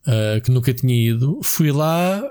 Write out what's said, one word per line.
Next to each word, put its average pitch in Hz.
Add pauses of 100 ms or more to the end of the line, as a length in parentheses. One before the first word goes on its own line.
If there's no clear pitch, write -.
eh, 110
que -
nunca 127
tinha 123
ido. 120
Fui 151
lá, 170